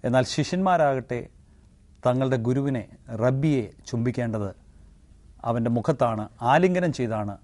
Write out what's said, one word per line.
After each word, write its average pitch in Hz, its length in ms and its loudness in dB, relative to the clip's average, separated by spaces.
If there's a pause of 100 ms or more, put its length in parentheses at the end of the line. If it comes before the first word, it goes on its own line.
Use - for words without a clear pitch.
എന്നാൽ 127 200 2 (120)
ശിഷ്യന്മാരാകട്ടെ 151 840 0 (840)
തങ്ങളുടെ 127 320 2 (100)
ഗുരുവിനെ, 131 360 0 (400)
റബ്ബിയെ 135 420 2 (240)
ചുംബിക്കേണ്ടത് 113 600 -2 (1000)
അവൻ്റെ 117 280 0
മുഖത്താണ്, 117 460 0 (300)
ആലിംഗനം 180 400 2
ചെയ്താണ് 110 400 -4 (100)